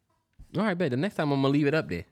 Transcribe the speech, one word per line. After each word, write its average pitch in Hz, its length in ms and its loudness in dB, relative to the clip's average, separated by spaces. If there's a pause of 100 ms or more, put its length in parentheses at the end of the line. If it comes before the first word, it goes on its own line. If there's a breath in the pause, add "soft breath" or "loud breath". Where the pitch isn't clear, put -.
(560)
All 180 80 0
right, 214 140 0
bet. 170 120 0
The 123 60 0
next 180 200 -2
time, 151 140 0
I'm 139 120 2
gonna 135 100 4
leave 147 140 2
it 143 80 2
up 156 160 -2
there. 87 220 -8